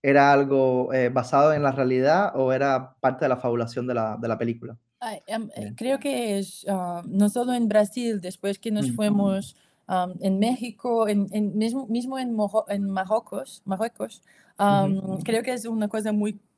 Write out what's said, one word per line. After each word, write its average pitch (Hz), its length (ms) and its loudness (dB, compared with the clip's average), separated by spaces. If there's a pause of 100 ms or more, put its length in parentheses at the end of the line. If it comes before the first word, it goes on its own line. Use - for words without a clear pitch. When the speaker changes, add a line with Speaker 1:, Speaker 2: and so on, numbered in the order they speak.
Speaker 1:
era 139 300 6
algo, 135 600 4
eh, 127 160 2
basado 139 440 4
en 147 100 0
la 139 100 2
realidad 135 600 2
o 131 180 2
era 131 480 0
parte 131 240 0
de 135 40 2
la 123 80 2
fabulación 120 500 -2
de 123 80 -4
la, 110 260 -2
de 117 80 -4
la 113 100 -2
película. 117 380 -6 (240)
Speaker 2:
Ay, 220 260 -10
em, 220 300 -6
eh, - 40 -12
Speaker 1:
Bien. 202 140 -10
Speaker 2:
creo 254 240 -2
que 240 400 -2
es, - 300 -8
ah, 175 380 -4
no 202 220 2
solo 247 260 -2
en 240 140 0
Brasil, 214 520 0
después 196 380 -6
que 226 120 -8
nos 208 160 0
Speaker 1:
Ujú. 240 100 -2
Speaker 2:
fuimos, 202 600 0 (320)
am, 185 320 -2
en 190 180 0
México, 233 680 0
en, 202 240 2
en 208 260 -2
mismo, 233 300 -2
mismo 247 300 -4
en 247 160 -4
Mojo-, 214 340 0
en 202 220 -2
Marruecos, 202 760 -4
Marruecos, 220 580 -6 (360)
Speaker 1:
Ujú. - 60 2
Speaker 2:
am, 196 600 2
creo 226 180 0
que 254 100 -4
es 226 140 -6
una 220 220 -2
cosa 220 240 -2
muy 208 260 -2 (200)